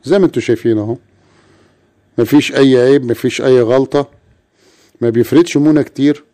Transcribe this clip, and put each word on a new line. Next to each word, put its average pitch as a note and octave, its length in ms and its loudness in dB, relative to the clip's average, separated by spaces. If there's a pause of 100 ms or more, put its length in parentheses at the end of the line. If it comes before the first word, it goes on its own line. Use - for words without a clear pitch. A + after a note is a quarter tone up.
زي F3 160 0
ما F#3 60 2
انتوا B2+ 160 -2
شايفين A2+ 360 -2
أهو، G#2+ 200 -8 (1200)
مفيش C#3 380 0
أي C3+ 220 2
عيب، B2+ 340 2
مفيش A#2 300 -6
أي C3 200 2
غلطة، C3 460 -2 (920)
ما A#2 80 0
بيفردش C3 480 0
مونة D3+ 240 2
كتير C#3+ 420 -4 (100)